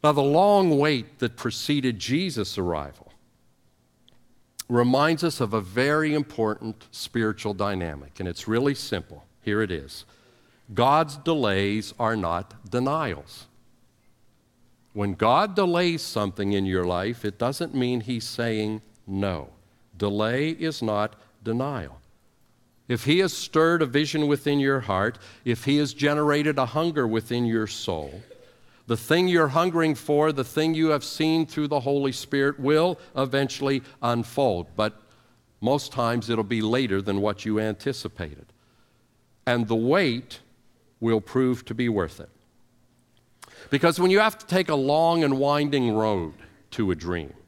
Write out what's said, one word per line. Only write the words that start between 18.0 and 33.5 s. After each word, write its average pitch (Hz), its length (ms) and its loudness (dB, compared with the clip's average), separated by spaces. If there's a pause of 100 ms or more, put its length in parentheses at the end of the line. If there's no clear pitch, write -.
he's 117 260 -6
saying 107 540 -4 (260)
no. 98 420 -4 (480)
Delay 107 520 -2
is 160 320 -6
not 107 340 -2 (280)
denial. 117 560 -6 (880)
If 120 180 -2
he 156 140 4
has 190 140 0
stirred 165 480 2
a 156 40 2
vision 147 420 0
within 143 320 0
your 139 220 0
heart, 104 360 0 (260)
if 117 220 -2
he 143 120 2
has 143 160 0
generated 147 680 2
a 127 80 2
hunger 147 400 0
within 113 380 -2
your 113 220 0
soul, 80 540 -8 (680)
the 117 100 0
thing 175 300 2
you're 165 220 4
hungering 160 460 2
for, 151 360 2
the 139 140 -2
thing 160 280 0
you 160 140 2
have 147 160 0
seen 160 420 0
through 151 220 -4
the 143 140 -2
Holy 139 320 0
Spirit 139 440 -2
will 151 400 2 (200)
eventually 139 680 0 (180)